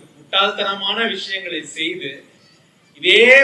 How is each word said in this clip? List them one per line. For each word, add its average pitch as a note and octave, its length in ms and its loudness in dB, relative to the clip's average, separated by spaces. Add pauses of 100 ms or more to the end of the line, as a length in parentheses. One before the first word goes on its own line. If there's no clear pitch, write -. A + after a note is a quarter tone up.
(120)
முட்டாள்தனமான G3 840 -4 (100)
விஷயங்களை F#3 640 -8
செய்து D#3+ 420 -8 (920)
இதே F#3+ 200 4 (220)